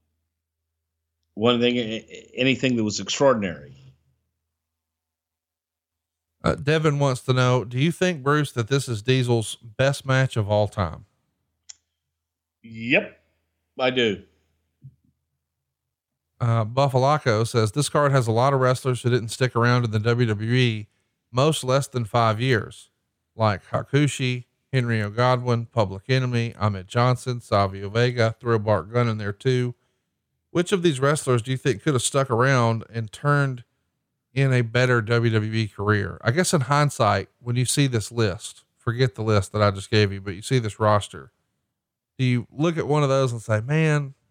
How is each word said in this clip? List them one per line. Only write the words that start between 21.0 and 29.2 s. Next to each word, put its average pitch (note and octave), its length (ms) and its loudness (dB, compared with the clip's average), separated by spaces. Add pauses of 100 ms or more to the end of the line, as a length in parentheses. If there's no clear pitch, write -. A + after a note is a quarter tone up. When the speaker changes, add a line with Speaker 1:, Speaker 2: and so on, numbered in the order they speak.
Speaker 2:
most D3 320 0
less C3 240 0
than B2 160 -4
five A2+ 380 0
years, - 480 -2 (440)
like G#2+ 340 -2
Hakushi, B2+ 800 -2 (260)
Henry A#2+ 300 0
O' G#2 80 -4
Godwin, B2 580 0
Public G2 420 -2
Enemy, B2 500 0
Ahmed F#2+ 300 -2
Johnson, B2 500 0
Savio G2 500 0
Vega, A#2 520 0
throw A#2 180 0
Bart G#2 320 0
Gunn A#2+ 160 0
in A2 100 -2
there G#2 140 -6